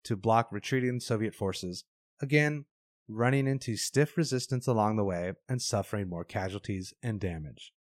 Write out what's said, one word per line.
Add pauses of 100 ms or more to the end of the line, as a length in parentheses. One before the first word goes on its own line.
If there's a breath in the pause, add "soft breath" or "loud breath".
to
block
retreating
Soviet
forces, (380)
again, (440)
running
into
stiff
resistance
along
the
way (160)
and
suffering
more
casualties (100)
and
damage. (260)